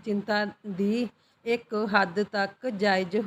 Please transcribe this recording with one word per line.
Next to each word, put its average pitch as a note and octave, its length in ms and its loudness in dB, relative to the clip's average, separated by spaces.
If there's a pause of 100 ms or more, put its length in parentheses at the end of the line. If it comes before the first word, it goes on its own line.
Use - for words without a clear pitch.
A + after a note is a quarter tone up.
ਚਿੰਤਾ G#3 400 0 (220)
ਦੀ G3+ 420 0 (360)
ਇੱਕ A#3 300 -2 (200)
ਹੱਦ G3 280 4
ਤੱਕ G3 460 -4
ਜਾਇਜ਼ F#3+ 480 0 (100)